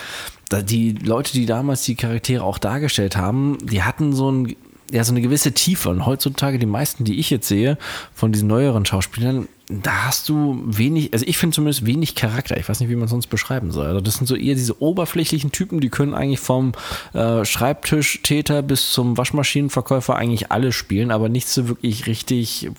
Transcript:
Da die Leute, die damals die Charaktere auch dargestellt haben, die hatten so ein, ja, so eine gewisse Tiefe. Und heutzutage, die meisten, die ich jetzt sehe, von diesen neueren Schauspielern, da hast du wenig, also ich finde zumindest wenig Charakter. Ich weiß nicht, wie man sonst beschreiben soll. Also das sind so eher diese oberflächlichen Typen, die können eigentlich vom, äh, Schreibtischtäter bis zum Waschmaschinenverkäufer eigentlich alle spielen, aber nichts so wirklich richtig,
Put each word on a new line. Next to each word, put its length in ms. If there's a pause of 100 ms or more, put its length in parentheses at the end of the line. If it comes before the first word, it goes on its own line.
(480)
Da 140
die 300
Leute, 400
die 140
damals 360
die 140
Charaktere 480
auch 140
dargestellt 580
haben, 440
die 220
hatten 300
so 180
ein, 240 (380)
ja, 120
so 80
eine 80
gewisse 320
Tiefe. 380
Und 160
heutzutage, 520
die 80
meisten, 380
die 160
ich 100
jetzt 180
sehe, 280 (380)
von 180
diesen 160
neueren 380
Schauspielern, 600 (200)
da 380
hast 220
du 380
wenig, 460
also 160
ich 100
finde 160
zumindest 320
wenig 300
Charakter. 400
Ich 120
weiß 120
nicht, 80
wie 80
man 100
sonst 220
beschreiben 420
soll. 160
Also 140
das 160
sind 100
so 80
eher 220
diese 260
oberflächlichen 720
Typen, 260
die 120
können 220
eigentlich 280
vom, 320 (400)
äh, 320
Schreibtischtäter 1200
bis 280
zum 260
Waschmaschinenverkäufer 1000
eigentlich 340
alle 220
spielen, 400
aber 160
nichts 260
so 140
wirklich 400
richtig, 600 (100)